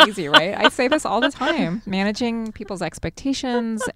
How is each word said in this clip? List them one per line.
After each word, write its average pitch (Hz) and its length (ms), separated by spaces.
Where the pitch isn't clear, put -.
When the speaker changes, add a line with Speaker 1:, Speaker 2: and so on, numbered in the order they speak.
Speaker 1:
easy, 190 220
right? 196 280
I - 120
say 254 180
this 302 180
all 202 140
the 311 100
time. 233 540
Speaker 2:
<laughs> - 20
Speaker 1:
Managing 220 680
people's 196 280
expectations 233 1120